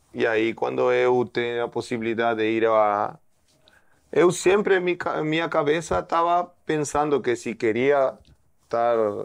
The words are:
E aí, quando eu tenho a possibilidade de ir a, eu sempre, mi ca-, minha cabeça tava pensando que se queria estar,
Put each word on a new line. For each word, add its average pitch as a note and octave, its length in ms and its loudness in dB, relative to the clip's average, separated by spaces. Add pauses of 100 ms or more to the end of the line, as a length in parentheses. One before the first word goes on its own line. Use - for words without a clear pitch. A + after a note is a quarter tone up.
(140)
E A#2 120 0
aí, A2 280 0
quando B2+ 380 -2
eu B2 380 2
tenho A#2+ 340 -4
a A#2 40 -4
possibilidade A#2 720 -2
de A2 100 2
ir A2+ 160 2
a, G#2+ 500 2 (960)
eu E3+ 200 4
sempre, F#3+ 480 2
mi F3+ 160 -2
ca-, D#3+ 260 -4
minha D#3+ 260 -2
cabeça E3 540 0
tava F3 420 0 (200)
pensando D3 560 0
que A#2+ 160 0
se A#2 180 -8
queria C3 600 0 (500)
estar, A#2 320 0 (280)